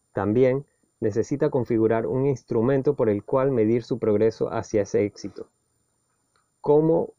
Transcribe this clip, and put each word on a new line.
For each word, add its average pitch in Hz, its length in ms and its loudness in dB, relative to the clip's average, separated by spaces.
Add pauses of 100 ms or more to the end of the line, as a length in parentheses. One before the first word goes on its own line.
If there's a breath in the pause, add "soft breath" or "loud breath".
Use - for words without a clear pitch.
(120)
También 127 540 0 (340)
necesita 117 480 -2
configurar 113 580 0
un 131 200 -2
instrumento 135 720 0
por 120 120 0
el 101 160 0
cual 135 260 0
medir 117 320 2
su 127 160 -6
progreso 110 540 0
hacia 107 300 -2
ese 104 220 0
éxito. - 440 -10 (1120)
¿Cómo 156 580 2